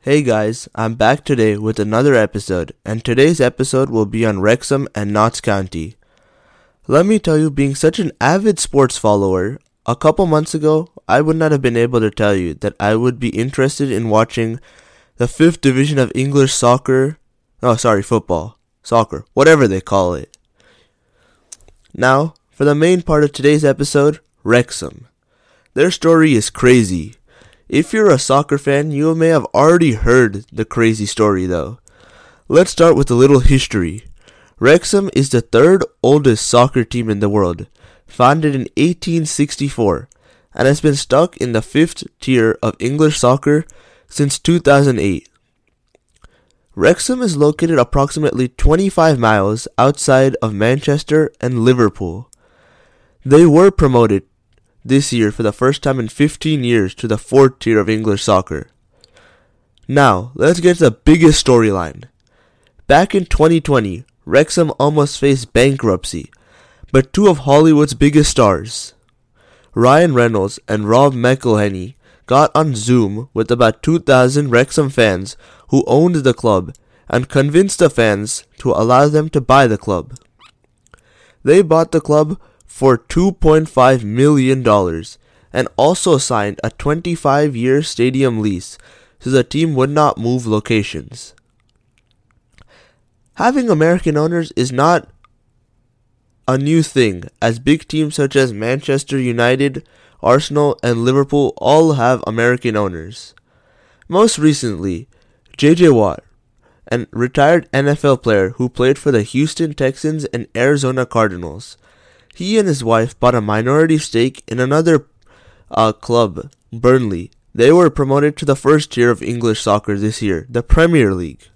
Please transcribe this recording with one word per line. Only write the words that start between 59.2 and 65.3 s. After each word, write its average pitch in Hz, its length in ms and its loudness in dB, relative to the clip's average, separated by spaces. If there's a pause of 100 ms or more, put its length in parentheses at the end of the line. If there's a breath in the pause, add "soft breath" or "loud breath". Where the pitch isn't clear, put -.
Now, 123 480 0
let's 170 280 0
get 175 160 2
to 165 80 2
the 117 60 4
biggest 156 540 4
storyline. 101 600 0 (800)
Back 160 280 2
in 185 120 -2
twenty 165 340 2
twenty, 113 460 -4 (180)
Wrexham 151 560 0
almost 147 400 0
faced 135 320 0